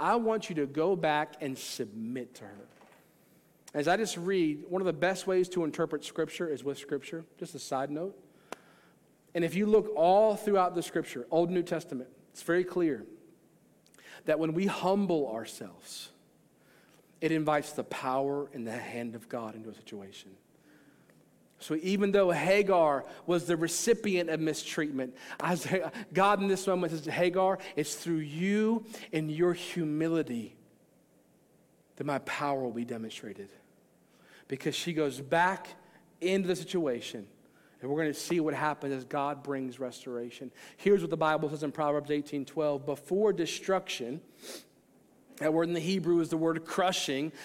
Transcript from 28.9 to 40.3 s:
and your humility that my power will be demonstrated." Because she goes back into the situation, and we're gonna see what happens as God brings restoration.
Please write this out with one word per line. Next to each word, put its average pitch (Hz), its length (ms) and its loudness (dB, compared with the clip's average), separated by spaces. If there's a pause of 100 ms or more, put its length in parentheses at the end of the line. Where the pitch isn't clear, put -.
and 156 180 0
your 170 220 2
humility 156 1040 -2 (1400)
that - 80 -8
my 139 160 -2
power 143 420 -2
will 123 80 -2
be 117 160 -4
demonstrated." 107 640 -10 (960)
Because 139 280 -4
she 170 200 -4
goes 139 260 0
back 170 480 0 (540)
into 185 260 2
the 180 80 2
situation, 135 720 -2 (540)
and 127 80 -6
we're 147 100 0
gonna 151 140 0
see 170 260 0
what 151 140 2
happens 143 400 -2
as 131 100 -6
God 143 380 -2
brings 131 360 -4
restoration. 123 720 -8 (280)